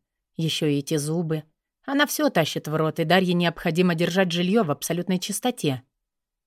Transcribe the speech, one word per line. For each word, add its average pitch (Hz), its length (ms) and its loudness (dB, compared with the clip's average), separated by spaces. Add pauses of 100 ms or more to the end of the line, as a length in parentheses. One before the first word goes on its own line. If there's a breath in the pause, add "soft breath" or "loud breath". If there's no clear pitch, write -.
(360)
Еще 160 300 -2
и 143 140 2
эти 151 180 -2
зубы. 156 460 -4 (420)
Она 277 180 0
все 302 240 0
тащит 160 400 0
в 151 80 -2
рот, 156 240 0
и 165 40 2
Дарье 180 280 4
необходимо 175 640 2
держать 170 380 2
жилье 185 320 2
в 147 60 -2
абсолютной 175 480 -2
чистоте. 175 640 -4 (640)